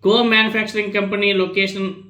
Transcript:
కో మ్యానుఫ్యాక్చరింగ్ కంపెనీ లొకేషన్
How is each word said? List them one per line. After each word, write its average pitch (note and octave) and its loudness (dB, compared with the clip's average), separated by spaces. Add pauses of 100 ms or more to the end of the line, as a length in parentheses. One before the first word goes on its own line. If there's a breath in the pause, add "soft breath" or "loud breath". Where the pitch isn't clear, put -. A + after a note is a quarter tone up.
కో G3 4 (100)
మ్యానుఫ్యాక్చరింగ్ G#3+ 0
కంపెనీ G3+ 0
లొకేషన్ F#3+ -2 (200)